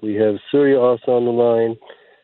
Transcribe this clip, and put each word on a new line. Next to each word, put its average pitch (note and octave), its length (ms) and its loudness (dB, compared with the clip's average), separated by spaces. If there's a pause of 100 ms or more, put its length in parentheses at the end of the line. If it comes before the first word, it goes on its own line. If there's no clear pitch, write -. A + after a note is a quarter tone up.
We G#2+ 140 -6
have G#2+ 220 0 (140)
Syria C#3 280 2
also B2 360 0
on A#2+ 100 0
the A#2+ 60 -2
line. A#2 460 0 (460)